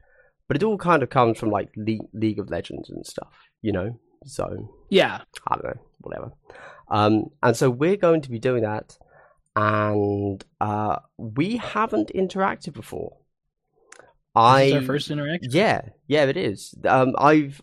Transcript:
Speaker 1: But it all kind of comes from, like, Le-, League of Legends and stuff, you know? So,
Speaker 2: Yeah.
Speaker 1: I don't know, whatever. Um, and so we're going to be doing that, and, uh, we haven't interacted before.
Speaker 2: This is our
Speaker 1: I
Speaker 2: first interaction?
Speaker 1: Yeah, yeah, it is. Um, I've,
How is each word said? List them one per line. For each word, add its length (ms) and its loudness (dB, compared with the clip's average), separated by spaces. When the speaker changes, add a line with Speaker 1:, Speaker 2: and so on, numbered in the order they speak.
Speaker 1:
But 100 0
it 60 -2
all 140 2
kind 240 4
of 80 -2
comes 300 2
from, 100 -2
like, 260 -2
Le-, 380 -4
League 260 -2
of 120 -8
Legends 400 -8
and 140 -12
stuff, 280 -14
you 80 -2
know? 280 -4
So, 420 -8
Speaker 2:
Yeah. 320 2
Speaker 1:
I 80 -4
don't 100 -8
know, 160 -10
whatever. 300 -12
Um, 420 2
and 160 2
so 140 2
we're 260 0
going 240 2
to 80 -10
be 80 -6
doing 240 0
that, 340 -6
and, 880 0
uh, 360 -2
we 400 -4
haven't 560 -4
interacted 600 -2
before. 440 -12
Speaker 2:
This 320 8
is 60 4
our 80 2
Speaker 1:
I 40 -4
Speaker 2:
first 240 -4
interaction? 420 -6
Speaker 1:
Yeah, 300 2
yeah, 180 2
it 120 0
is. 380 -6
Um, 300 4
I've, 460 4